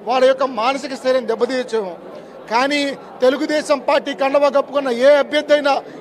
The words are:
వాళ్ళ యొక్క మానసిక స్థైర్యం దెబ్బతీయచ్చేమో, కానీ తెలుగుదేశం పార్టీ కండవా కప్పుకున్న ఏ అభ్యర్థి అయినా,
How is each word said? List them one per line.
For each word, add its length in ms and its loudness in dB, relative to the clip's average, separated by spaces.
వాళ్ళ 200 2
యొక్క 180 4
మానసిక 520 -2
స్థైర్యం 340 0
దెబ్బతీయచ్చేమో, 680 -2
కానీ 460 0
తెలుగుదేశం 580 0
పార్టీ 360 -2
కండవా 340 2
కప్పుకున్న 400 0
ఏ 260 4
అభ్యర్థి 380 2
అయినా, 300 2